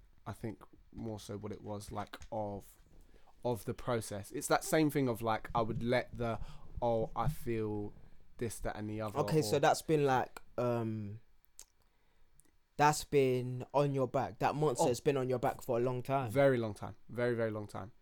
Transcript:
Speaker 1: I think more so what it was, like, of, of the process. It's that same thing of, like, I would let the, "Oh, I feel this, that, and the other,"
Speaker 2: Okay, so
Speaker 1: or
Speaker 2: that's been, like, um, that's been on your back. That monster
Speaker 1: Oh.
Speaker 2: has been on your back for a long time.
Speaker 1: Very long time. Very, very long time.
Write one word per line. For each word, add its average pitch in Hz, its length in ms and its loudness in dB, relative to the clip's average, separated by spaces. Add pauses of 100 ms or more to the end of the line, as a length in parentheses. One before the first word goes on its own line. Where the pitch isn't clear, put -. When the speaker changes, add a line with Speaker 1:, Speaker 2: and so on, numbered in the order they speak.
(280)
Speaker 1:
I 107 60 -8
think 107 280 -8 (320)
more 110 260 -8
so 104 180 -10
what 104 140 -8
it 98 100 -10
was, 104 300 -10
like, 104 260 -8 (140)
of, 104 340 -4 (800)
of 120 200 -2
the 117 80 -4
process. 107 580 -4
It's 143 160 -6
that - 160 2
same 160 260 4
thing 139 180 2
of, 113 140 -2
like, 110 340 -2
I 117 60 4
would 110 220 -2
let 120 340 2
the, 117 220 -2 (420)
"Oh, 117 340 2
I 113 140 2
feel 107 640 -2 (440)
this, 117 220 -6
that, - 160 -4
and 107 140 -6
the 107 120 -4
other," 107 180 -2
Speaker 2:
Okay, 156 220 4
so 143 160 2
Speaker 1:
or - 20 2
Speaker 2:
that's 143 240 4
been, 156 220 4
like, 127 360 2 (160)
um, 110 640 -2 (1600)
that's 147 260 4
been 127 680 2
on 143 200 4
your 131 140 2
back. 117 320 -2
That 135 160 2
monster 151 300 4
Speaker 1:
Oh. - 20 6
Speaker 2:
has 120 140 2
been 139 160 4
on 127 120 2
your 127 100 2
back - 220 0
for 117 160 0
a 120 40 2
long 123 200 0
time. 135 300 0
Speaker 1:
Very 135 260 6
long 110 160 -2
time. 104 220 -10 (140)
Very, 120 260 0
very 113 160 0
long 107 160 -6
time. 101 240 -10 (100)